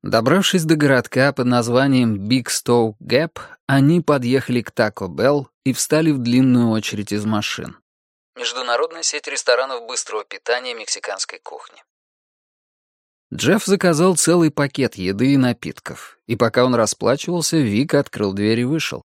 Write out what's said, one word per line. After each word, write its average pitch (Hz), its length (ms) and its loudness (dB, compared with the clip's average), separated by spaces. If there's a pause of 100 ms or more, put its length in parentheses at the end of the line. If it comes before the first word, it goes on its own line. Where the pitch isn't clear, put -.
Добравшись 143 600 2
до 160 100 4
городка 139 560 2
под 135 140 -4
названием 120 800 2
Биг 123 220 0
Стоу 117 500 0
Гэп, - 400 -2 (280)
они 139 340 4
подъехали 127 640 0
к - 80 -14
Taco 107 360 -2
Bell 131 380 0 (180)
и 131 100 0
встали 156 360 0
в 147 80 2
длинную 123 520 4
очередь 107 420 -4
из 104 120 -4
машин. 104 540 -4 (580)
Международная 127 680 -4
сеть - 240 -6
ресторанов 127 600 -2
быстрого 117 380 -8
питания 123 480 -6
мексиканской 101 680 -10
кухни. - 400 -18 (1500)
Джефф 165 300 0
заказал 185 520 2
целый 165 340 2
пакет 139 460 -2
еды 98 380 0
и 139 40 4
напитков, - 880 -4
и 113 100 -4
пока 117 300 2
он 127 80 2
расплачивался, 131 840 0
Вик 120 360 0
открыл 110 400 -2
дверь 107 280 0
и 123 40 0
вышел. 151 400 -4